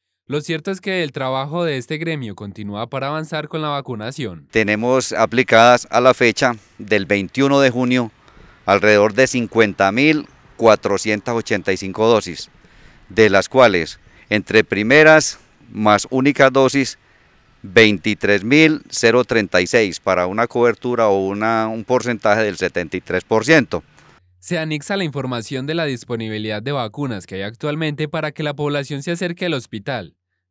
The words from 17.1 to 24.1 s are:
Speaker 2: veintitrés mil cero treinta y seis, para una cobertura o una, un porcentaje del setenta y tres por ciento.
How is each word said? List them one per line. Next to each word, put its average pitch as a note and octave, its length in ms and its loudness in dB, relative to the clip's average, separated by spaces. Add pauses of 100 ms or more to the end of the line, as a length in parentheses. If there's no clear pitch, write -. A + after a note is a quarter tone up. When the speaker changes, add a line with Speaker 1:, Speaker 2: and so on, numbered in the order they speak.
Speaker 2:
veintitrés G2+ 800 2
mil D3+ 440 2
cero A#2+ 360 2
treinta G#2 380 0
y F2+ 40 0
seis, G#2 340 0
para F2+ 280 0
una G#2+ 180 -2
cobertura A#2+ 640 0
o G2 180 0
una, A2 420 -2
un A2+ 160 -10
porcentaje A2+ 600 0
del G2+ 140 -4
setenta F2+ 400 -6
y F2+ 40 -6
tres F2+ 220 -4
por A2 220 -2
ciento. C3 380 2 (540)